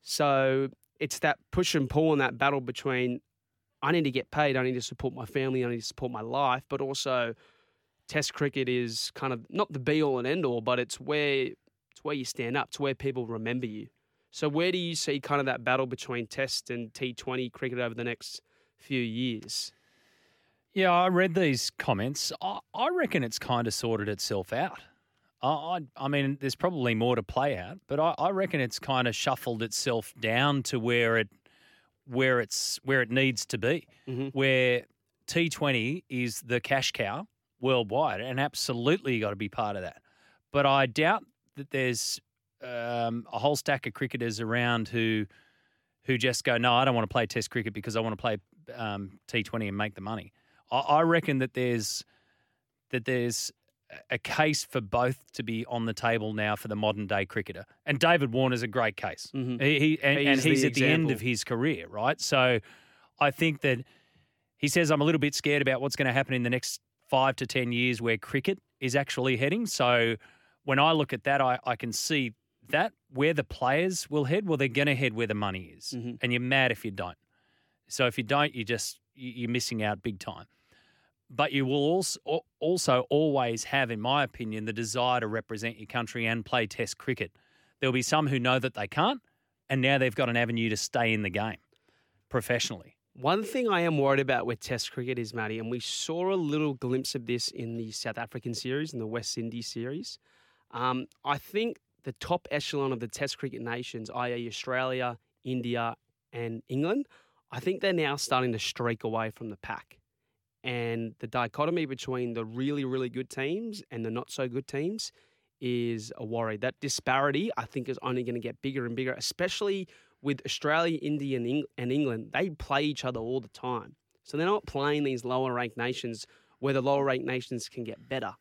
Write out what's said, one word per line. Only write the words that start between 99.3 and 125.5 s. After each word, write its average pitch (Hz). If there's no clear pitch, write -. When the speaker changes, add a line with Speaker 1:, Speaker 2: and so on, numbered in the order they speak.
Speaker 1:
Indies 113
series. 135
Um, 127
I 143
think 220
the 131
top -
echelon 143
of 117
the 120
Test -
cricket 127
nations, 117
i 123
e 120
Australia, 127
India, 120
and 113
England, 170
I 131
think 190
they're 196
now 147
starting 127
to 110
streak 117
away 113
from 113
the 101
pack. -
And 117
the 117
dichotomy 151
between 127
the 113
really, 131
really 127
good 127
teams 196
and 113
the 113
not 120
so 131
good 131
teams 175
is 120
a 120
worry. 113
That 104
disparity, 139
I 117
think, 127
is 127
only 123
gonna 120
get 117
bigger 135
and 117
bigger, 127
especially 196
with 139
Australia, 160
India, 139
and 120
Eng-, 139
and 123
England. 123
They 170
play 147
each 147
other 123
all 127
the 113
time. -
So -
they're 170
not 208
playing 147
these 127
lower 127